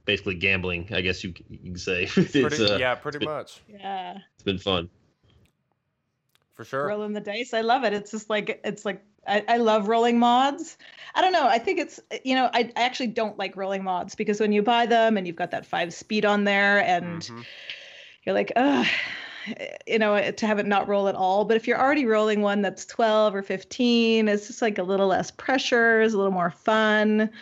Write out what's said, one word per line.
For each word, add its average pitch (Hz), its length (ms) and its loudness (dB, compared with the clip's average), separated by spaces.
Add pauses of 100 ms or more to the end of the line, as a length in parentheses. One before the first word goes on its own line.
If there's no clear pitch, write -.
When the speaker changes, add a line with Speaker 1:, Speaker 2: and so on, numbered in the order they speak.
Speaker 1:
basically 98 280 -2
gambling, 90 580 -2
I 90 100 -2
guess 90 200 -4
you, 87 120 -10 (160)
you - 80 -16
can 90 200 -14
say. 90 240 -4
<laughs> - 140 -4
It's, - 160 0
Speaker 2:
Pretty, 143 320 0
Speaker 1:
uh, 101 140 0
Speaker 2:
yeah, 127 160 0
Speaker 1:
it's - 80 -10
Speaker 2:
pretty 147 160 -10
Speaker 1:
been, 143 100 -6
Speaker 2:
much. 143 400 -12
Speaker 3:
Yeah. 190 500 -12 (160)
Speaker 1:
it's - 80 -20
been - 160 -4
fun. 87 300 -2 (1700)
Speaker 2:
For 117 100 -18
sure. 135 240 -6
Speaker 3:
Rolling 208 240 -6
the 208 80 -8
dice. 208 340 -8
I 220 60 -2
love 240 240 0
it. 208 80 0
It's 202 180 -6
just 214 180 -10
like, 214 360 -4
it's 208 200 -8
like, 196 200 -6 (220)
I, 208 200 0
I 233 120 2
love 214 300 2
rolling 233 300 4
mods. 254 580 2 (380)
I - 60 0
don't 370 120 4
know. 311 140 2
I 226 120 4
think 370 200 -2
it's, - 220 -6 (240)
you 262 100 0
know, 262 180 2
I, 240 240 0
I 226 60 0
actually 247 260 -2
don't 208 300 -4
like 190 180 -6
rolling 190 280 -6
mods 185 300 -4
because 214 260 -2
when 214 120 2
you 208 100 4
buy 233 240 4
them 226 300 4
and 185 100 -2
you've 165 100 -8
got - 160 -4
that - 140 -6
five 175 280 -4
speed 214 300 -2
on 208 200 2
there 202 400 4
and 175 380 -2
Speaker 2:
Mm-hmm. 120 180 -14 (840)
Speaker 3:
you're 190 100 -2
like, 202 220 0
"Ugh," 254 300 4 (1000)
you 220 120 0
know, 208 320 2
to 202 160 -4
have 214 120 2
it 202 80 -2
not 202 220 0
roll 202 200 0
at 190 60 0
all. 190 300 2
But 220 140 2
if 226 100 -2
you're 233 120 2
already 277 260 4
rolling 214 340 2
one 202 220 2
that's 190 240 -4
twelve 214 480 2
or 196 80 -4
fifteen, 226 840 2
it's 208 180 0
just, - 160 -8
like, 214 160 0
a 190 40 -2
little 190 260 2
less 180 220 0
pressure, 233 720 2
it's 220 140 2
a - 20 0
little 196 160 2
more 175 180 0
fun. 214 800 2 (140)